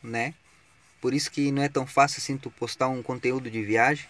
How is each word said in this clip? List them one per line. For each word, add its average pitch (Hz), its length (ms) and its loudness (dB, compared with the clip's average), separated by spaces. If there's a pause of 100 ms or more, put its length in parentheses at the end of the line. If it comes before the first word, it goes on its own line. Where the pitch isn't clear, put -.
né? 117 300 -4 (680)
Por 127 140 0
isso 147 160 -2
que 139 200 0
não 139 120 2
é 143 40 2
tão 135 200 -2
fácil 139 320 4
assim 139 180 -6
tu 127 140 -10
postar - 360 -2
um 131 140 -2
conteúdo 127 480 -2
de 110 140 -4
viagem 117 460 4